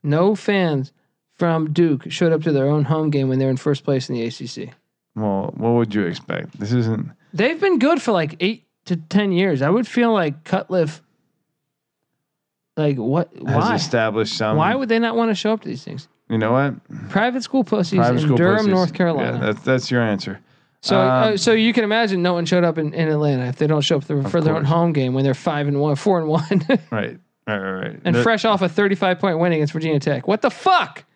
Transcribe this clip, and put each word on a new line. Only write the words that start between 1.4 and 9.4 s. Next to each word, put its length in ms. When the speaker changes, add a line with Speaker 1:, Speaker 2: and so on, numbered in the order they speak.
Speaker 1:
Duke 340
showed 240
up 100
to 100
their 160
own 160
home 260
game 180
when 100
they're 120
in 80
first 260
place 240
in 60
the 80
A 80
C 160
C. 240
Speaker 2:
Well, 400
what 180
would 200
you 120
expect? 520
This 140
isn't 380
Speaker 1:
They've 260
been 180
good 220
for, 120
like, 280
eight 240
to 100
ten 360
years. 280